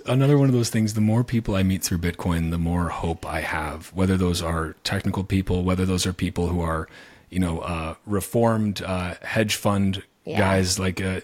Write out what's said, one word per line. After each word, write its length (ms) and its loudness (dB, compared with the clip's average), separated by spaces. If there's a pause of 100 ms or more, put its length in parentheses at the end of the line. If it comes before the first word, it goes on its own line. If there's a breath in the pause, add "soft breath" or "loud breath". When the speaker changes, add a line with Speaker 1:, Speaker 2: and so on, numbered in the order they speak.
Speaker 1:
another 320 4
one 100 6
of 60 4
those 160 2
things, 240 0
the 60 0
more 240 4
people 300 -2
I 80 2
meet 200 2
through 160 0
Bitcoin, 520 -2
the 80 -2
more 320 0
hope 360 -4
I 140 -4
have, 540 -6
whether 220 4
those 260 2
are 320 -4 (100)
technical 400 -2
people, 400 0
whether 220 2
those 200 0
are 60 -2
people 360 -2
who 120 0
are, 280 -2 (420 loud breath)
you 100 -2
know, 200 0
uh, 340 -6 (120)
reformed, 760 0
uh, 400 -4
hedge 340 0
fund 460 0 (220)
Speaker 2:
Yeah. 140 -6
Speaker 1:
guys 400 2
like, 220 -2
uh, 240 -2